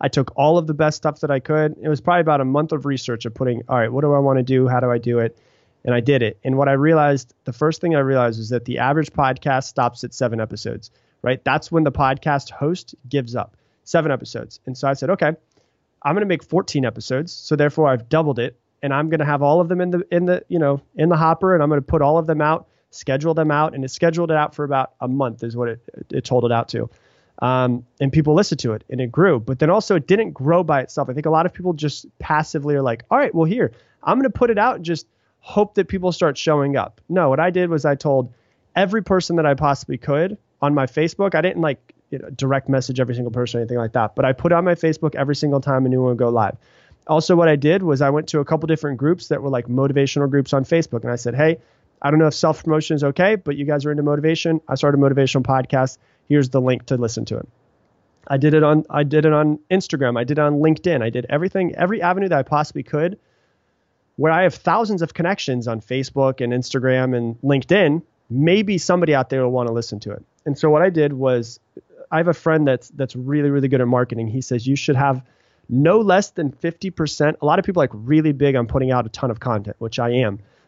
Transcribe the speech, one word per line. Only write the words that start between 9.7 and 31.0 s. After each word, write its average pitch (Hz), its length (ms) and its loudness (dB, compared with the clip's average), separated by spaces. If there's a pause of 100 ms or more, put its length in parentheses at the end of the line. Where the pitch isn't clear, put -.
at 120 100 -10
seven 113 280 -2
episodes, 110 500 -10 (320)
right? 127 220 -2
That's 139 260 -2
when 165 140 2
the 139 80 0
podcast 139 580 0
host - 460 -6 (120)
gives 123 280 -4
up, - 200 -8 (280)
seven 160 260 0
episodes. 120 560 -8
And 127 100 -10
so 139 120 -2
I 139 60 0
said, 135 160 -4
"Okay, 170 220 0 (680)
I'm 147 120 0
gonna 208 120 0
make 175 160 -2
fourteen 156 420 -2
episodes. 123 480 -4
So - 220 -4
therefore 147 340 2
I've 117 200 0
doubled 151 320 0
it, - 180 -6 (240)
and 139 100 -2
I'm 147 160 0
gonna 156 160 0
have 143 160 0
all 147 200 4
of 170 80 0
them 180 120 -2
in 180 100 -2
the, 175 200 -2
in 175 160 2
the, 180 220 0
you 175 100 -2
know, 139 220 2 (160)
in 156 120 2
the 175 80 4
hopper, 165 380 2
and 160 80 4
I'm 143 60 2
gonna 147 120 2
put 143 220 0
all 151 160 4
of 165 80 -2
them 156 140 0
out, 156 260 0 (240)
schedule 147 440 -2
them 156 180 0
out." 151 220 0
And 135 100 -6
it 131 80 -8
scheduled 165 400 0
it 156 40 2
out 151 180 -2
for 147 100 -6
about 139 360 -2
a 131 60 -6
month 127 380 -4
is 117 120 -8
what 120 120 -4
it, 117 120 -10 (320)
it 135 120 -4
told 123 200 0
it 117 60 2
out 117 200 0
to. 113 200 -6 (500)
Um, 123 460 0 (140)
and 135 120 -2
people 151 220 4
listened 170 260 0
to 117 120 -4
it, 107 180 -8
and 127 100 -6
it 123 120 -4
grew. 165 260 4
But 123 220 -4
then 156 100 4
also 202 240 2
it 156 140 -2
didn't 196 240 2
grow 165 320 2
by 151 160 2
itself. 131 280 -6